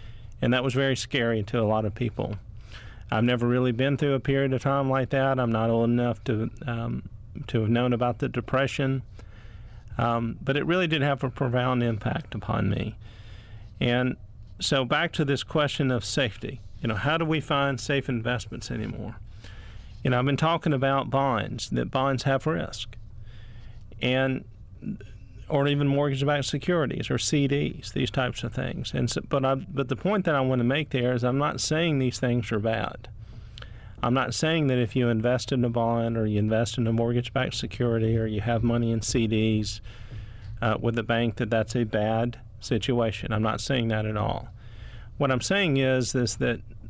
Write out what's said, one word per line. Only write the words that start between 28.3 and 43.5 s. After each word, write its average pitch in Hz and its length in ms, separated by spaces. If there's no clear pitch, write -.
of 123 120
things. - 400
And 123 160
so, - 180
but 135 160
I, 135 120
but 131 340
the 127 40
point 190 300
that 160 100
I 135 60
want 131 200
to 117 40
make 143 240
there 123 240
is 120 100
I'm 127 140
not 147 240
saying 156 380
these 127 200
things 120 320
are 113 80
bad. 110 500
I'm 123 120
not 127 180
saying 156 360
that 127 100
if 120 180
you 120 140
invest 120 420
in 127 100
a 123 60
bond 117 480
or 110 100
you 107 120
invest 110 400
in 117 80
a 113 80
mortgage-backed 120 600
security 113 640
or 113 80
you 107 160
have 113 220
money 117 280
in 113 120
C 117 240
Ds, 107 560
uh, 110 180
with 117 140
the 113 80
bank, 113 340
that 110 140
that's 113 260
a 120 80
bad 113 540
situation. 117 720
I'm 107 120
not 110 180